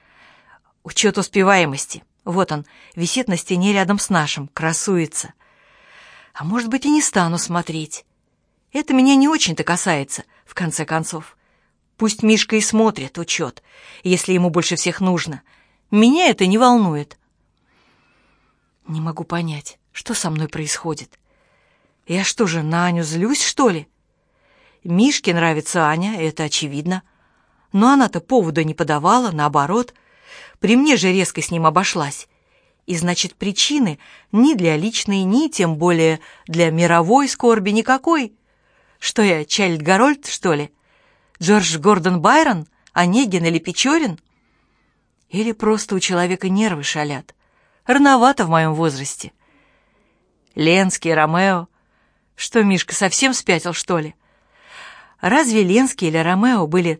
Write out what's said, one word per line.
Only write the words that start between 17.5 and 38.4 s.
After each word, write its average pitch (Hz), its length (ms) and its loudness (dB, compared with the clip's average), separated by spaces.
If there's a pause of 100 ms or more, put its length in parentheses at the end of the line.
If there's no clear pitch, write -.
Не 156 140 -8
могу 160 240 -8
понять, 165 560 -8 (140)
что - 200 -10
со 208 160 -4
мной 156 200 -4
происходит. 156 680 -8 (880)
Я 185 200 -4
что 214 220 -2
же, 165 160 -4
на 165 220 -2
Аню 170 180 -2
злюсь, 175 380 -2
что - 280 0
ли? 156 180 -6 (960)
Мишке 196 500 0
нравится 160 540 0
Аня, 180 320 -2
это 160 240 -4
очевидно. 151 600 -6 (680)
Но 220 200 4
она-то 254 280 2
повода 165 460 0
не 156 80 -4
подавала, 170 580 0
наоборот. 151 600 -2 (680)
При 214 160 4
мне 277 220 4
же 180 160 0
резко 180 280 -2
с - 80 -8
ним 165 160 -2
обошлась. 156 640 -2 (580)
И, 175 120 -4
значит, 175 380 -4
причины 202 640 -2 (340)
ни 262 200 6
для 170 220 0
личной, 196 480 -2
ни 247 240 2
тем 165 300 -2
более 160 420 2 (260)
для 165 260 0
мировой 170 580 4
скорби 220 400 2
никакой. 254 640 0 (640)